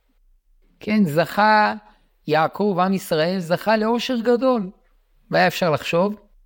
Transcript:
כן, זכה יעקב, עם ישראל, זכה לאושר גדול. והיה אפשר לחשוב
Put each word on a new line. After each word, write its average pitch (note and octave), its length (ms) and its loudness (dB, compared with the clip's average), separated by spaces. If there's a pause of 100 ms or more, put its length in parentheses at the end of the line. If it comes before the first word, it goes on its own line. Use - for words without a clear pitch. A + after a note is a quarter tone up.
(800)
כן, G#3 240 2
זכה G#3 720 2 (520)
יעקב, E3 540 0
עם F#3+ 120 2
ישראל, F3 460 -2
זכה F3+ 380 -2
לאושר A#3 440 -2
גדול. A#3+ 500 0 (600)
והיה E3+ 160 2
אפשר F3 240 0
לחשוב F3 440 -2 (320)